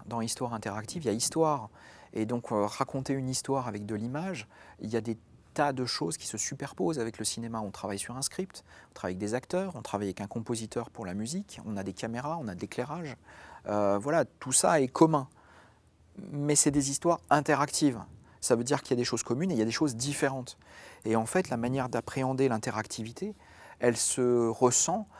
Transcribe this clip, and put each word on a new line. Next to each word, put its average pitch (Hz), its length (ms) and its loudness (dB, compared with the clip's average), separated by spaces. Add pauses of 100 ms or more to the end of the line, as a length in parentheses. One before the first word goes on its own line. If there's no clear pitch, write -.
Dans 117 140 -4
Histoire 117 340 -4
interactive, 107 500 -6
il - 20 -6
y 110 40 4
a - 20 4
histoire. 139 560 0 (460)
Et 110 120 0
donc, 120 240 -4
euh, 104 160 2
raconter 135 460 -2
une 135 160 0
histoire 131 400 -2
avec 104 180 -6
de 107 80 -4
l'image, 127 540 -4 (320)
il - 80 -6
y 110 80 0
a 113 40 2
des 110 180 -4 (360)
tas 143 180 2
de 127 120 -2
choses 151 320 -2
qui - 100 -12
se - 100 -6
superposent 151 640 -4
avec 113 200 -4
le 113 60 -4
cinéma. 117 360 -4
On 104 100 -6
travaille 101 280 -6
sur 120 180 -8
un 131 60 -6
script, - 420 -6 (260)
on - 40 -20
travaille 92 200 -4
avec 92 40 -6
des 104 160 -2
acteurs, 180 420 -2
on 110 60 -10
travaille 101 260 -2
avec 92 120 -6
un 101 60 -6
compositeur 113 640 -4
pour 113 160 -10
la 107 80 -6
musique, 139 500 -6
on 107 120 -6
a 98 60 -4
des 98 100 -4
caméras, 127 480 -6
on 123 80 -6
a 92 60 -6
de 92 60 -10
l'éclairage. 131 560 -6 (500)
Euh, 104 320 4
voilà, 147 260 2
tout - 280 -6
ça 175 280 6
est 131 80 2
commun. 156 400 6 (1040)
Mais 143 240 0
c'est 147 160 6
des 139 180 2
histoires 165 300 2 (100)
interactives. 143 680 4 (400)
Ça - 140 4
veut 117 100 4
dire 135 180 2
qu'il - 100 -10
y - 20 4
a 120 60 4
des 120 40 2
choses 117 180 0
communes 151 280 0
et 165 40 0
il 117 40 2
y 110 40 4
a - 20 4
des 113 60 2
choses 127 260 0
différentes. 135 640 -2 (460)
Et 110 120 2
en 113 100 2
fait, 185 220 2
la 120 80 0
manière 127 320 0
d'appréhender 131 600 0
l'interactivité, 117 840 -4 (460)
elle 120 160 4
se 123 520 4
ressent 160 600 4 (120)